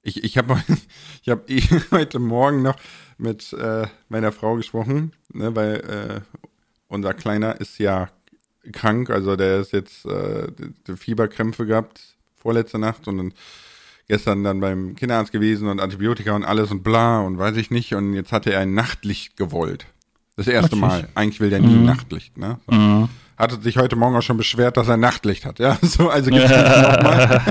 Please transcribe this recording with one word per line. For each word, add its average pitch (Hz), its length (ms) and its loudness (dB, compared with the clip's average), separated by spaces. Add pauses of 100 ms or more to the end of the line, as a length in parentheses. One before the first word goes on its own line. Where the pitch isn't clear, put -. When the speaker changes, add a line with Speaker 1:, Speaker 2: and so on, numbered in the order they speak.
Speaker 1:
Ich, - 200 -10
ich 113 140 -2
hab, 127 120 -2
<laughs> - 720 -4
ich - 60 -6
hab 117 200 -2
eh 131 120 0
<laughs> - 300 2
heute 156 280 0
Morgen 127 420 0
noch 131 160 0 (400)
mit, 113 360 -8
äh, 110 340 -4 (200)
meiner 110 240 -2
Frau 110 240 -4
gesprochen, 127 580 -4 (200)
ne, 113 220 -6
weil, 107 260 -2
äh, 104 400 -10 (680)
unser 98 260 -6
Kleiner 107 460 -4
ist - 200 -16
ja 95 300 0 (640)
krank, 113 360 -2
also 98 260 0
der 95 260 2
ist 98 100 -8
jetzt, - 340 -6
äh, 98 460 -6
d-, 82 180 -16 (180)
d-, 90 100 -10
Fieberkrämpfe 113 680 -4
gehabt 110 520 -4 (180)
vorletzte 113 420 -4
Nacht 110 300 -6
und 98 100 -6
dann 92 160 -8 (720)
gestern 104 360 -4
dann 98 160 -4
beim 95 360 -6
Kinderarzt 117 360 -6
gewesen 107 380 -2
und 98 100 -6
Antibiotika 101 560 -4
und 104 80 -4
alles 104 260 -2
und 98 140 -6
bla 113 380 2
und 92 180 -4
weiß 107 180 -2
ich 113 140 -6
nicht. 120 240 -4
Und 101 180 -2
jetzt 98 200 -6
hatte 110 180 -2
er 95 80 0
ein 95 160 -2
Nachtlicht - 640 -6
gewollt. 85 500 -6 (480)
Das 104 120 -4
erste 123 280 4
Speaker 2:
Natürlich. 92 280 2
Speaker 1:
Mal. - 120 -12
Eigentlich 104 240 -2
will 104 100 2
der 98 120 0
nie 120 120 8
ein 110 60 6
Speaker 2:
Mhm. 117 60 6
Speaker 1:
Nachtlicht, - 520 -2
ne? 117 300 -8
So. 120 80 0
Speaker 2:
Mhm. 107 340 6 (280)
Speaker 1:
Hatte 117 240 -2
sich 113 160 -2
heute 123 180 2
Morgen 120 220 2
auch 117 40 2
schon 117 160 0
beschwert, 120 400 0
dass 117 120 2
er 117 80 4
Nachtlicht 104 480 0
hat, - 140 -10
ja? 131 200 2
<laughs> - 20 2
So, 170 280 4
also 135 200 2
gibt's 131 200 4
nicht 127 320 8
Speaker 2:
<laughs> - 0 -
Speaker 1:
nochmal. 127 680 6